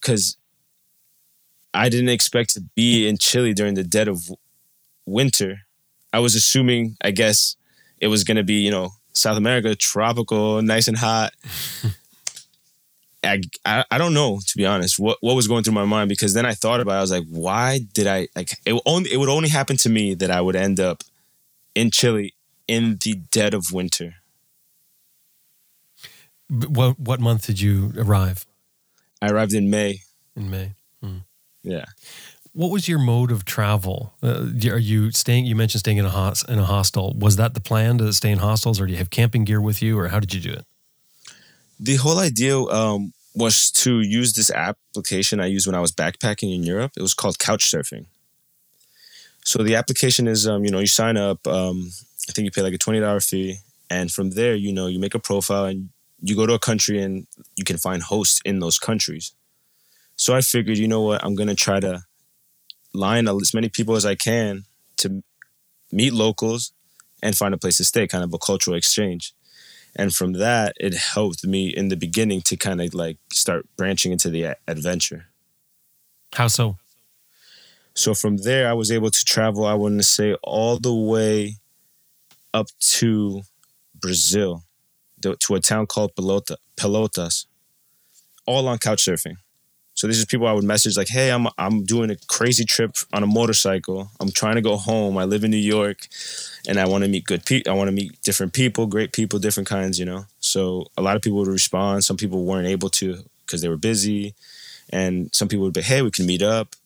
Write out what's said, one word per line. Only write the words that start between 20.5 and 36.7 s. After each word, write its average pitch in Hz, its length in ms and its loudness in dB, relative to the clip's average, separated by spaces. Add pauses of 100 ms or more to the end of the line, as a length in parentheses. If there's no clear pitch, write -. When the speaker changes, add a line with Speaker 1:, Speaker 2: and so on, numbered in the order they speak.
Speaker 1:
end 95 240 0
up 90 240 -2 (680)
in 113 180 2
Chile 107 420 2 (320)
in 113 360 0
the 110 120 -2
dead 101 400 0
of 87 180 -4
winter." 87 440 -4 (2250)
Speaker 2:
B-, 123 180 -2
what, 131 320 2
what 123 220 -2
month 117 260 2
did 98 140 -2
you 101 360 2
arrive? 95 480 2 (760)
Speaker 1:
I 101 80 0
arrived 104 260 2
in 101 160 2
May. 101 300 0 (340)
Speaker 2:
In 98 160 -8
May. 95 220 -6 (280)
Hmm. 95 180 -10 (440)
Speaker 1:
Yeah. 90 220 -8 (680)
Speaker 2:
What 170 180 -2
was 196 160 -2
your 170 100 2
mode 120 320 2
of 104 140 -2
travel? 101 760 -2
Uh, 123 320 0
y-, 113 180 0
are 101 80 0
you 110 340 2
staying, 123 340 2
you 117 80 0
mentioned 110 240 2
staying 104 200 2
in 101 80 2
a 92 40 0
hos-, 95 380 0
in 117 100 0
a 98 60 4
hostel. 95 520 0